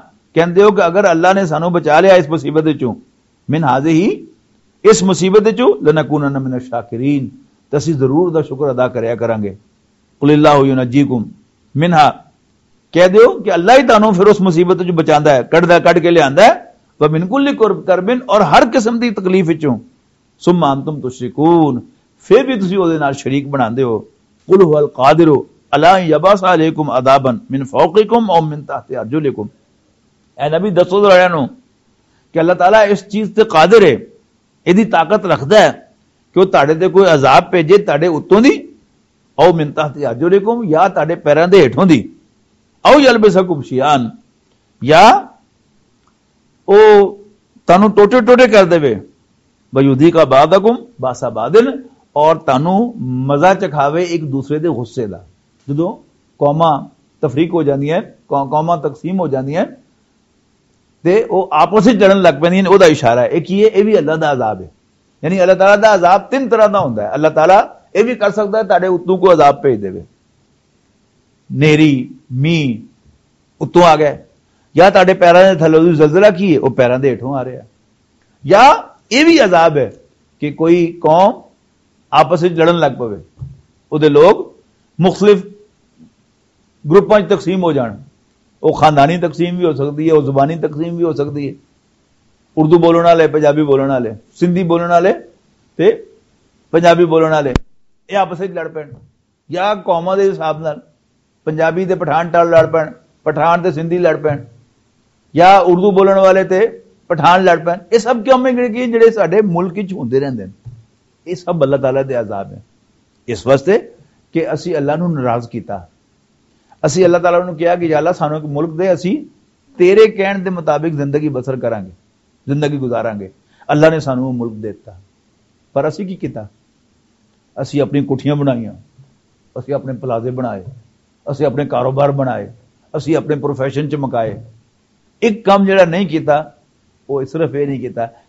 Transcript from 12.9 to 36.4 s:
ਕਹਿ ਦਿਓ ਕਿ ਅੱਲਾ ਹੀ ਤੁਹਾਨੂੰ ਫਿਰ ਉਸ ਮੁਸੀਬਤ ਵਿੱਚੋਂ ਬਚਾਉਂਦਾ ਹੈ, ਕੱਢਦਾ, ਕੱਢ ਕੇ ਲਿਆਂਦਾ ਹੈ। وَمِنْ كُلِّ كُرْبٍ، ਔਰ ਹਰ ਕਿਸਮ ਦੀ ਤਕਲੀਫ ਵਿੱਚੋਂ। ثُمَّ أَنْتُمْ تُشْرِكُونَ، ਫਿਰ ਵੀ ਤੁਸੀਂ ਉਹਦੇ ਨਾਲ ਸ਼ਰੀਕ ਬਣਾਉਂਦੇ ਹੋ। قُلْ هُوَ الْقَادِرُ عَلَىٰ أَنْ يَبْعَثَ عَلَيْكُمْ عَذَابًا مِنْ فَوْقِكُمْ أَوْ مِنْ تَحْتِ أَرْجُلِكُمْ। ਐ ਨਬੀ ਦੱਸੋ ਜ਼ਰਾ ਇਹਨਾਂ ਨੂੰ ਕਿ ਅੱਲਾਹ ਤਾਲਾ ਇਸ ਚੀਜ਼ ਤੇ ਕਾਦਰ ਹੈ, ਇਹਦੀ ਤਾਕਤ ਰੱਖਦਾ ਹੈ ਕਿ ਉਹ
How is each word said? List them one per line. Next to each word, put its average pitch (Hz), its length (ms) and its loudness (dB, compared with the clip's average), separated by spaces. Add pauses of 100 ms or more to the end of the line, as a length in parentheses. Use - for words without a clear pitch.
ਕਹਿ 180 180 4
ਦਿਓ 226 300 4
ਕਿ 196 140 -4
ਅੱਲਾ 185 240 4
ਹੀ 285 60 4
ਤੁਹਾਨੂੰ 220 300 2
ਫਿਰ 185 140 2
ਉਸ 202 140 4
ਮੁਸੀਬਤ 180 360 2
ਵਿੱਚੋਂ 175 180 -4
ਬਚਾਉਂਦਾ 151 380 2
ਹੈ, 123 100 2
ਕੱਢਦਾ, 170 360 2
ਕੱਢ 170 200 2
ਕੇ 170 120 0
ਲਿਆਂਦਾ 156 320 4
ਹੈ। 330 320 2 (280)
وَمِنْ 160 240 -2
كُلِّ 277 280 -2
كُرْبٍ، 196 760 -2
ਔਰ 208 120 2
ਹਰ 196 240 4
ਕਿਸਮ 233 340 -2
ਦੀ 233 120 -2
ਤਕਲੀਫ 190 340 0
ਵਿੱਚੋਂ। 151 320 -2 (640)
ثُمَّ 170 300 2
أَنْتُمْ 143 320 -8
تُشْرِكُونَ، 139 760 -2 (400)
ਫਿਰ 254 280 0
ਵੀ 262 120 -4
ਤੁਸੀਂ 190 180 -4
ਉਹਦੇ 170 200 -2
ਨਾਲ 143 160 -4
ਸ਼ਰੀਕ 135 340 -6
ਬਣਾਉਂਦੇ 131 360 -4
ਹੋ। 113 160 -2 (480)
قُلْ 190 160 4
هُوَ 151 160 2
الْقَادِرُ 151 580 2 (360)
عَلَىٰ 151 240 4
أَنْ 185 80 -4
يَبْعَثَ 180 380 2
عَلَيْكُمْ 160 480 0
عَذَابًا 131 420 2 (200)
مِنْ 135 100 -6
فَوْقِكُمْ 190 680 0
أَوْ 170 160 2
مِنْ 151 160 -10
تَحْتِ 135 340 -12
أَرْجُلِكُمْ। 117 520 -6 (880)
ਐ 143 120 -6
ਨਬੀ 175 200 -2
ਦੱਸੋ 180 340 0
ਜ਼ਰਾ 196 120 6
ਇਹਨਾਂ 180 140 4
ਨੂੰ 151 200 -4 (840)
ਕਿ 160 60 -4
ਅੱਲਾਹ 170 160 0
ਤਾਲਾ 196 280 4
ਇਸ 202 240 -2
ਚੀਜ਼ 208 260 -8
ਤੇ 214 100 0
ਕਾਦਰ 202 400 4
ਹੈ, 127 160 2 (680)
ਇਹਦੀ 190 180 2
ਤਾਕਤ 185 400 -2
ਰੱਖਦਾ 160 340 0
ਹੈ 151 340 0 (400)
ਕਿ 170 60 2
ਉਹ 190 60 4